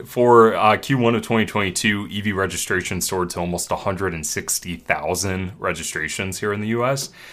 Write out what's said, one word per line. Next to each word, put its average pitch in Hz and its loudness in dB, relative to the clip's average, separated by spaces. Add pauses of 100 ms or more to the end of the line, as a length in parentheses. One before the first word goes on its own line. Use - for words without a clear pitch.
for, 117 8
uh, 104 4
Q 135 0
one 117 4
of 110 2
twenty 110 0
twenty-two, 101 -2
E 101 -8
V 104 -2
registration 92 -2
soared 90 -2
to 90 -8
almost 87 -4
a 87 -2
hundred 95 -4
and 80 -8
sixty - -6
thousand 92 -4
registrations 85 -6
here 107 -2
in 101 -4
the 107 -4
U 117 -2
S, 135 -2 (220)